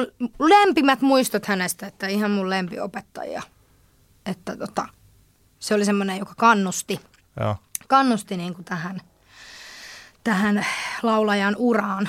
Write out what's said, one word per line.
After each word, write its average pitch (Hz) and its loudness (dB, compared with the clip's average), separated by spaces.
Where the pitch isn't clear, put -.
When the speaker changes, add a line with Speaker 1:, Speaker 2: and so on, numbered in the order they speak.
Speaker 1:
lämpimät 311 6
muistot 262 2
hänestä, 190 -4
että - -12
ihan 202 0
mun 196 0
lempiopettaja. - -6
Että - -8
tota, - -6
se - -2
oli 208 2
semmoinen, 196 0
joka 196 -12
kannusti, 196 2
Speaker 2:
Joo. 107 -2
Speaker 1:
kannusti, 247 2
niinku, 175 -8
tähän – 180 -8
tähän 208 2
laulajan 208 2
uraan 208 0